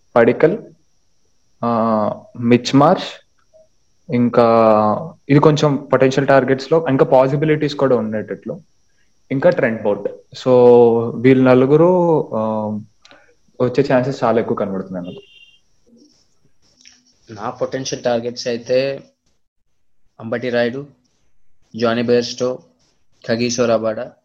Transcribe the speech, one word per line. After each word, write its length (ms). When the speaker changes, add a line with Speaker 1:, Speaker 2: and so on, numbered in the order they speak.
Speaker 1:
పడికల్, 420
ఆ, 580
మిచ్ 360
మార్ష్, 280
ఇంకా 1000
ఇది 120
కొంచెం 360
పొటెన్షియల్ 520
టార్గెట్స్ 440
లో 160
ఇంకా 160
పాసిబిలిటీస్ 680
కూడా 220
ఉండేటట్లు, 640
ఇంకా 180
ట్రెంట్ 320
బౌల్ట్. 260
So 160
వీళ్ళు 280
నలుగురు, 880
ఆ, 340
వచ్చే 280
ఛాన్సెస్ 320
చాలా 160
ఎక్కువ 160
కనబడుతున్నాయి 500
నాకు. 140
Speaker 2:
నా 180
పొటెన్షియల్ 540
టార్గెట్స్ 440
అయితే 540
అంబటి 280
రాయుడు, 380
జానీ 260
బేర్స్టో, 560
కగిసో 380
రబాడా 460